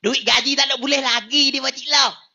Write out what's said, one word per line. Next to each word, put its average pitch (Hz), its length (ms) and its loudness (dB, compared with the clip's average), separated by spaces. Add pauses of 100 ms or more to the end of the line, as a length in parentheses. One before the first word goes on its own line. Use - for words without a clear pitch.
Duit 240 240 0
gaji 247 320 2
tak 277 80 2
nak 254 160 -4
boleh 277 160 0
lagi 254 560 0
dia, 269 80 -4
Pak 269 80 -2
Cik 269 160 -14
lah. 277 240 2 (220)